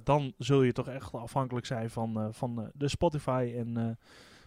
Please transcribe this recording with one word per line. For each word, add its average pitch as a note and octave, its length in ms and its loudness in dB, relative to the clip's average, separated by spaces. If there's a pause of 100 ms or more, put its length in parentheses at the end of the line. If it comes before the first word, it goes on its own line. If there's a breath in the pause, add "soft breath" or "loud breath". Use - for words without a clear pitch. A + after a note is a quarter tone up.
dan D3 340 4
zul C3+ 240 6
je B2 100 6
toch B2+ 160 -4
echt - 240 -10
afhankelijk B2 540 -4
zijn A2+ 240 -4
van, A2+ 300 -4
eh, G#2+ 100 -2
van, A#2 320 -6
eh, G#2 120 -8
de C#3+ 140 0
Spotify C#3 680 0
en, A#2 200 -4
eh, A#2 140 0 (560 loud breath)